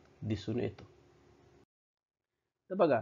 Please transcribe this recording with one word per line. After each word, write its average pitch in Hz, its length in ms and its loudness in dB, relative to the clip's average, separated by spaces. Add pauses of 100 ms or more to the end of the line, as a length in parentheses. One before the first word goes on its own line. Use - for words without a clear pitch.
(220)
दिसून 110 380 -4
येतो. 113 240 -6 (1900)
तर 185 60 -6
बघा, 147 260 4